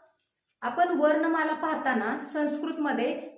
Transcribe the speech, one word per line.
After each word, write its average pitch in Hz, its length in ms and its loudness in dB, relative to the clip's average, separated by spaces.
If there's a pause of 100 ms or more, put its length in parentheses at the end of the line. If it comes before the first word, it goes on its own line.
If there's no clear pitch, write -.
(600)
आपण 330 280 2
वर्णमाला 311 640 2
पाहताना 269 680 -2
संस्कृतमध्ये 294 960 -2 (240)